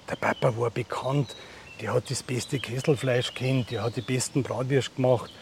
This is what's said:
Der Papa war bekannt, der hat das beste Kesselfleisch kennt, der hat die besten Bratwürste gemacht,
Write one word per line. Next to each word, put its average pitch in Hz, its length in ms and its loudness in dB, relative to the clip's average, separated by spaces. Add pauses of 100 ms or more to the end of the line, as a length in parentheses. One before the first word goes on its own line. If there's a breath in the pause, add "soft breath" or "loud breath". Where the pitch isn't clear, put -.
Der - 60 -4
Papa 113 420 2
war 117 120 2
bekannt, 127 640 -2 (460 loud breath)
der 107 120 -2
hat 123 160 0
das 123 140 -4
beste 127 360 -2
Kesselfleisch 127 760 2
kennt, 127 380 0
der 107 120 -2
hat 117 120 -2
die 123 60 -2
besten 127 420 0
Bratwürste 127 520 0
gemacht, 127 360 4 (100)